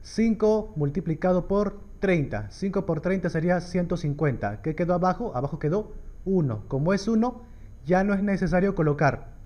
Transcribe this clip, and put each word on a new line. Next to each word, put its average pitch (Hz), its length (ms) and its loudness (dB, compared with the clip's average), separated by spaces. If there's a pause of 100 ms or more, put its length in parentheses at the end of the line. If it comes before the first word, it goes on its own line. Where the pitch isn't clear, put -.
Cinco 214 720 0
multiplicado 170 680 0
por 202 320 0 (220)
treinta. 135 500 0
Cinco 190 340 -2
por 156 160 0
treinta 190 280 0
sería 170 320 2
ciento 175 360 -2
cincuenta. 143 680 -2
¿Qué 160 120 -2
quedó 180 200 0
abajo? 180 420 0
Abajo 139 220 -4
quedó 196 340 -2 (320)
uno. 147 440 0
Como 156 260 2
es 196 120 -2
uno, 226 360 0 (420)
ya 180 180 4
no 202 120 2
es 190 80 0
necesario 190 520 2
colocar. 147 720 2